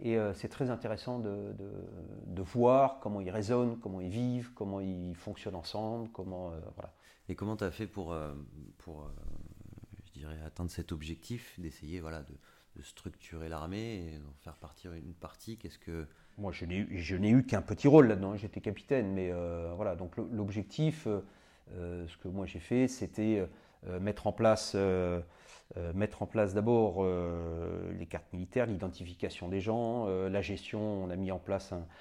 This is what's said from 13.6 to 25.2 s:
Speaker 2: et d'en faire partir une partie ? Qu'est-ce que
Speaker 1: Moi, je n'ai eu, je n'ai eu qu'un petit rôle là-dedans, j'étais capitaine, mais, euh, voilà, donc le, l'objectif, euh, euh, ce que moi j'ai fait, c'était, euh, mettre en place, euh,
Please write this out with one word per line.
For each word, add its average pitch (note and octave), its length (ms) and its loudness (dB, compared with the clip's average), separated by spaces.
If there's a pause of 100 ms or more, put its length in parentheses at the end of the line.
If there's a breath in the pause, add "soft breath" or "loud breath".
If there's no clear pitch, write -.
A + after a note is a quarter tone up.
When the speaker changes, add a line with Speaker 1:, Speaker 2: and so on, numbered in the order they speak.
Speaker 2:
et D#2 60 -10
d'en D2 220 -14
faire D#2+ 160 -16
partir - 360 -16
une E2 220 -12
partie ? - 420 -12
Qu'est-ce - 220 -14
que E2 300 -6 (300 soft breath)
Speaker 1:
Moi, G2 140 -4
je E2 120 -8
n'ai F2 140 -2
eu, G2 200 -2
je F2 180 -2
n'ai G#2 140 6
eu B2+ 140 10
qu'un A2 180 0
petit - 260 4
rôle C#3+ 200 12
là-dedans, G2 280 2
j'étais G2+ 240 -8
capitaine, G#2+ 520 0
mais, F#2 180 0
euh, E2+ 460 -4
voilà, G2 200 -2
donc F2 200 -8
le, A#2 160 -4
l'objectif, A2 720 -2
euh, G#2 140 2 (520 loud breath)
euh, F2 360 -6
ce - 80 -16
que - 120 -10
moi F#2+ 180 -4
j'ai F2 120 -8
fait, B2 300 4
c'était, G#2+ 580 2 (400 loud breath)
euh, F2+ 140 -4
mettre G2+ 260 0
en G#2 60 4
place, A2 420 4
euh, F2+ 460 4 (560 loud breath)